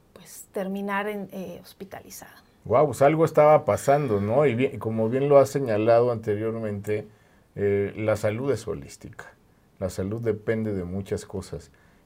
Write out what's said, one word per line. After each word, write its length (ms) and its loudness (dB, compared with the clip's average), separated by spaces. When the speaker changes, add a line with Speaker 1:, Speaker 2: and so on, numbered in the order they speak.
Speaker 1:
pues, 400 -20
terminar 560 -6
en, 240 -8
eh, 300 -12
hospitalizada. 800 -20
Speaker 2:
Guau, 220 2
pues 160 0
algo 220 4
estaba 400 6
pasando, 560 2
¿no? 260 2
Y 80 2
bien, 240 -2
como 300 -2
bien 200 0
lo 100 10
has 100 8
señalado 640 2
anteriormente, 960 -4
eh, 400 0
la 200 0
salud 360 -2
es 160 -4
holística. 640 -12
La 100 -4
salud 300 -6
depende 540 -2
de 100 -4
muchas 400 -6
cosas. 460 -12